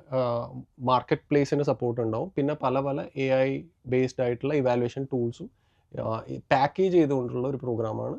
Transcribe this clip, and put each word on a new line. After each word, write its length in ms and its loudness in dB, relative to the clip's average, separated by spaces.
ആ, 480 -2
മാർക്കറ്റ് 500 2
പ്ലേസിന്റെ 340 2
സപ്പോർട്ട് 360 -2
ഉണ്ടാവും. 360 -2
പിന്നെ 260 0
പല 180 0
പല 260 -4
എ 120 -2
ഐ 340 2
ബേസ്ഡ് 360 0
ആയിട്ടുള്ള 320 -2
ഇവാലുവേഷൻ 500 0
ടൂൾസും, 460 -4
ആ, 260 -4
ഈ 100 -8
പാക്കേജ് 540 2
ചെയ്തുകൊണ്ടുള്ള 560 2
ഒരു 80 -2
പ്രോഗ്രാമാണ് 640 -4